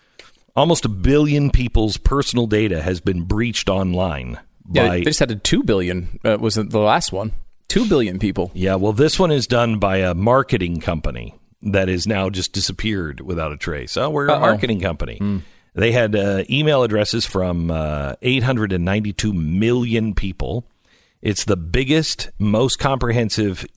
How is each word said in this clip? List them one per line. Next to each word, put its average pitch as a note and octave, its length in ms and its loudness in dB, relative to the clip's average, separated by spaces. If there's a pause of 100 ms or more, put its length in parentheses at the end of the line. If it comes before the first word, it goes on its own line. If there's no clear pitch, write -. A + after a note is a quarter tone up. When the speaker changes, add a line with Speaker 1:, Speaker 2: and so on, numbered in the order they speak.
(540)
Speaker 1:
Almost D#3 300 2
a B2+ 40 0
billion C#3+ 640 2
people's A2 460 2
personal B2 500 2
data G#2 340 2
has F2+ 200 -2
been F2+ 220 -2
breached G#2 460 -2
online F2+ 720 -2 (320)
Speaker 2:
Yeah, A#2 160 4
Speaker 1:
by F2+ 120 2
Speaker 2:
they F2 60 0
just D#3 140 0
had C3 140 2
a G#2 40 -4
two A3+ 280 0
billion, F2+ 600 0
uh, G#2+ 140 2
was A2+ 160 0
the A2 240 -2
last G#2+ 340 2
one. G#2 200 -4 (360)
Two A3 200 0
billion A2 300 2
people. F#2+ 360 -2
Speaker 1:
Yeah, F#2+ 220 0
well, G2+ 160 0
this C#3+ 260 2
one F3 140 4
is C3+ 140 0
done A#2 320 0
by F#2+ 200 2
a F#2 160 0
marketing F#2+ 640 0
company C#2 540 -6 (280)
that G2 260 0
is F2+ 180 -2
now G2 240 0
just F#2 220 -4
disappeared F#2+ 680 -4
without D#2+ 320 -6
a D2 40 -10
trace. D2 400 -6
Oh, C#3 140 0
we're C#3+ 180 -2
a D3+ 60 4
Speaker 2:
Uh-oh. C#3+ 60 0
Speaker 1:
marketing A2 400 2
company. E2+ 360 -4
Speaker 2:
Hmm. G2+ 220 -2 (360)
Speaker 1:
They A2+ 180 2
had, A2+ 220 2
uh, G2 340 0
email C#3 360 2
addresses G#2+ 420 0
from, F2 440 -2
uh, D2+ 520 -4
eight B2+ 220 0
hundred A2 280 0
and F2 120 0
ninety-two G#2 480 -2
million A2 840 0
people. F#2 520 -4 (560)
It's G2+ 220 -2
the G#2 120 2
biggest, C3 840 0
most G#2+ 400 2
comprehensive A#2 880 0 (100)